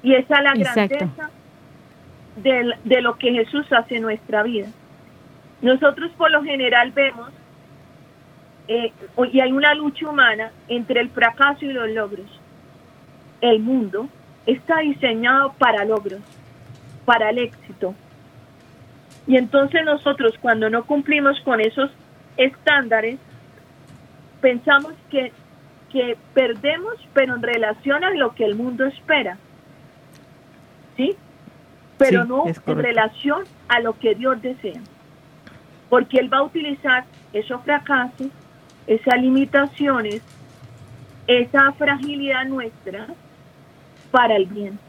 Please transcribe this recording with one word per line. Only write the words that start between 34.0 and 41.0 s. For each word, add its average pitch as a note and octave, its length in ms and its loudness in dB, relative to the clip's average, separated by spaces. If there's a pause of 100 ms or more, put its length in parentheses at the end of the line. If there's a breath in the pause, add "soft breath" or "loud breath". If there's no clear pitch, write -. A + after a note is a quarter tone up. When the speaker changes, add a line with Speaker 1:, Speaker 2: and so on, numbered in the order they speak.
Speaker 1:
Dios A#3+ 280 -2
desea. A3 380 -10 (1080)
Porque B3 300 2
Él B3+ 140 0
va C4 60 2
a C#4 40 2
utilizar C#4+ 600 -2 (280)
esos B3 300 -6
fracasos, C4+ 680 -2 (580)
esas B3 340 2
limitaciones, C4+ 1000 0 (1040)